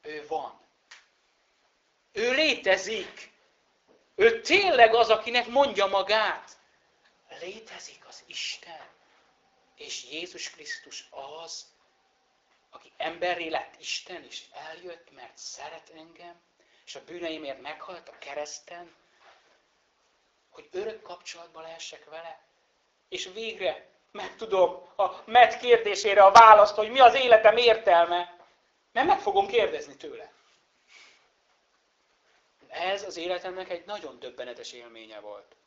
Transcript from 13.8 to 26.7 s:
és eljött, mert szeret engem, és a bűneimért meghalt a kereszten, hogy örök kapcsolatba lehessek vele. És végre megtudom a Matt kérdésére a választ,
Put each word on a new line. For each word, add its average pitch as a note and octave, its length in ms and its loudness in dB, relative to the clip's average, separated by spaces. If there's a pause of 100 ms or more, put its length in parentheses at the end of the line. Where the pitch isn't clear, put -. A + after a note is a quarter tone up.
és - 180 -20 (100)
eljött, E3 600 -20
mert C3+ 260 -20
szeret D#3 580 -18
engem, E3+ 440 -20 (440)
és - 100 -20
a C#3 100 -18
bűneimért D#3 560 -12
meghalt D#3 480 -18
a - 100 -20
kereszten, D3+ 760 -16 (1600)
hogy - 220 -20
örök G#3 300 -10
kapcsolatba E3+ 580 -20
lehessek D#3+ 440 -20
vele. D#3+ 360 -20 (680)
És F#3 260 -12
végre G3+ 540 -10 (220)
megtudom F#3+ 840 -4
a F#3+ 120 -2 (160)
Matt A#3 320 6
kérdésére G#3 680 2
a G3 80 12
választ, G#3+ 440 10